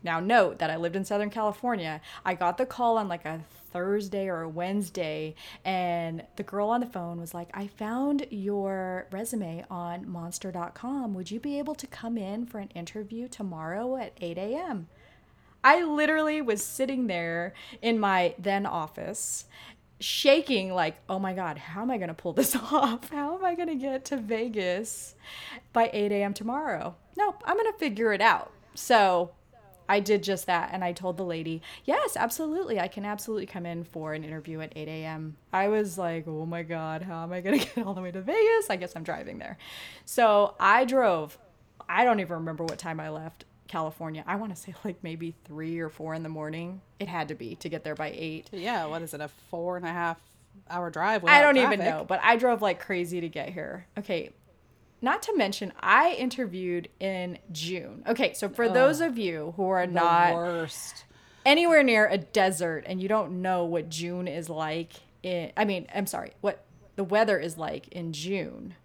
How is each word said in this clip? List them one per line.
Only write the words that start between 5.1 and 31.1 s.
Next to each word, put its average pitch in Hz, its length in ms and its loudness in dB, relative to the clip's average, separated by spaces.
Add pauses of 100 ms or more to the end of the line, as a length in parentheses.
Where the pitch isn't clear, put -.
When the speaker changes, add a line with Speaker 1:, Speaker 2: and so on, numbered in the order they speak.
Speaker 1:
and 170 580 -2 (140)
the 208 60 -8
girl 202 260 -2
on 240 120 2
the 247 60 -2
phone 170 340 -8
was 170 140 -12
like, 170 200 -10
"I 202 120 -6
found 262 640 -2
your 196 800 -4
resume 190 600 -6
on 175 380 -8
monster 175 440 -8
dot 170 220 -8
com. 247 400 -6
Would 185 160 -8
you 226 100 -6
be 285 180 -4
able 294 180 -4
to 269 100 -14
come 233 320 -8
in 208 280 -6
for 226 120 -12
an 196 160 -10
interview 214 540 -10
tomorrow 202 680 -6
at 240 240 -8
eight 170 180 -6
A 208 160 -4
M?" 277 340 -6 (760)
I 320 160 10
literally 302 600 2
was 214 200 0
sitting 262 440 -2
there 170 480 -2 (260)
in 226 180 2
my 185 400 4
then 196 280 0
office, - 800 -6 (540)
shaking 262 760 4
like, 165 220 2 (120)
"Oh 190 100 -2
my 190 140 -2
God, 175 260 -4
how 165 240 -10
am 247 80 -2
I 247 80 -2
gonna 165 160 -4
pull 165 180 -6
this 208 240 2
<laughs> 226 160 -4
off? 254 380 2
How 294 260 -4
am 381 80 -6
I 349 100 2
gonna 330 200 -4
get 262 320 -4
to 285 100 -4
Vegas 220 1000 -4 (580)
by 226 200 4
eight 208 200 0
A 202 100 2
M 202 120 0
tomorrow? 226 600 -4 (220)
Nope, 403 300 0
I'm 359 100 2
gonna 440 180 2
figure 220 380 0
it 190 80 2
out." 214 300 4 (240)
So 185 560 6 (580)
I 202 120 6
did 202 220 4
just 196 240 -2
that, 175 260 2
and 185 120 -4
I 175 80 0
told 180 240 -4